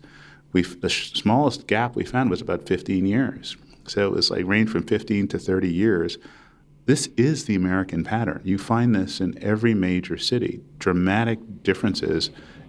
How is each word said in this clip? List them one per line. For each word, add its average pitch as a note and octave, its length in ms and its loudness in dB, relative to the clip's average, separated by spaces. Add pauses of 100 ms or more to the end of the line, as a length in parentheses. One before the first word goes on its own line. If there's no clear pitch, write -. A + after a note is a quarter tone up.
(540)
We F2+ 80 4
f-, - 180 -4
the F#2 80 -2
sh-, - 320 -4
smallest B2 480 2
gap A2+ 300 0
we - 80 -2
found G#2+ 240 0
was F2+ 100 0
about - 260 -4
fifteen F#2+ 400 0
years. A2+ 520 -2 (280)
So G2+ 220 0
it - 60 0
was, - 180 0
like, F2+ 140 -2
ranged G#2+ 260 4
from F2 120 0
fifteen G#2 440 0
to F2+ 120 -4
thirty F#2 300 0
years. F2 480 0 (680)
This D3 220 2 (100)
is C#3 260 2
the G#2 120 0
American F#2 500 0
pattern. A2 400 -2
You F#2+ 120 0
find A#2 380 2
this F#2 240 -2
in F2+ 240 -2
every G#2+ 300 0
major F2+ 440 0
city, - 440 -2 (160)
dramatic G2 600 2 (220)
differences F#2 680 0 (400)